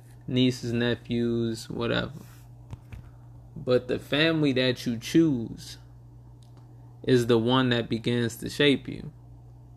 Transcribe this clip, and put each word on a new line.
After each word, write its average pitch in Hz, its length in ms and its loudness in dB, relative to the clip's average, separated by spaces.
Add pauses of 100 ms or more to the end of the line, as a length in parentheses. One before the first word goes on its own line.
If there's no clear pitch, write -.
(280)
nieces, 127 440 0
nephews, 117 960 -2
whatever. 117 440 -2 (1400)
But 123 320 0
the 120 100 -2
family 151 540 2
that 127 340 0
you 117 100 -2
choose 135 840 0 (1200)
is 120 240 4
the 120 120 6
one 127 320 2
that 120 180 0
begins 120 480 -2
to 120 120 -8
shape 143 380 2
you. - 240 -10 (680)